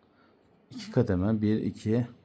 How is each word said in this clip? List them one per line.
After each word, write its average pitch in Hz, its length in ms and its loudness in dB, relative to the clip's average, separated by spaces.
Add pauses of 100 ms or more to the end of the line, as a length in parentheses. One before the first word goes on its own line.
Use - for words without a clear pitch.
(720)
İki - 200 -14
kademe. 107 500 2
Bir, 107 200 2
iki. 113 460 0 (180)